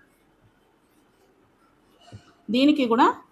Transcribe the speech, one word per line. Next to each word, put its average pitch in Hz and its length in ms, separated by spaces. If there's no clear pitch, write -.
దీనికి 277 360
కూడా 262 280